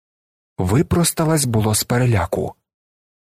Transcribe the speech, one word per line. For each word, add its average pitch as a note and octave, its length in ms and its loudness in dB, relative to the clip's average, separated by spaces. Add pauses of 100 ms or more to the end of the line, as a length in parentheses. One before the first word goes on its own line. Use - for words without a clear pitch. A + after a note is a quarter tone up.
(580)
випросталась D#3 880 0
було A2 300 0
з - 80 -2
переляку. A#2 720 -2 (640)